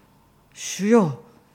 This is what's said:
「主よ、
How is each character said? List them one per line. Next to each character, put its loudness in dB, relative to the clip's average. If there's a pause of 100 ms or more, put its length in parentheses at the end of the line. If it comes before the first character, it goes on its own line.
(540)
「主 -8
よ、 2 (340)